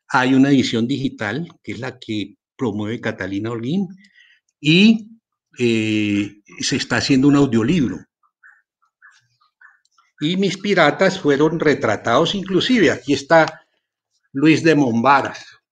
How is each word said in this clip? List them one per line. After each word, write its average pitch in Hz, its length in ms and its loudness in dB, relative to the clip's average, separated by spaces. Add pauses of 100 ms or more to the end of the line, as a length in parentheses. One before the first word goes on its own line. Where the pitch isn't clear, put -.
Hay 131 280 0
una 135 140 4
edición 120 380 0
digital, 131 600 -6 (160)
que 107 80 -12
es 101 80 -12
la 123 180 -12
que 104 380 -8 (200)
promueve 107 460 -6
Catalina 104 480 -6
Holguín, 131 380 -6 (720)
y, 196 500 4 (480)
eh, 107 840 -2 (180)
se - 160 -6
está 120 220 -4
haciendo 135 300 2
un 143 100 4
audiolibro. 127 600 0 (2250)
Y 170 180 -2
mis 190 200 -2
piratas 185 640 2
fueron 156 400 0
retratados, 127 760 0
inclusive, 185 560 0
aquí 135 220 -4
está 156 500 0 (680)
Luis 139 320 2
de 156 120 4
Montbaras. 127 680 0 (280)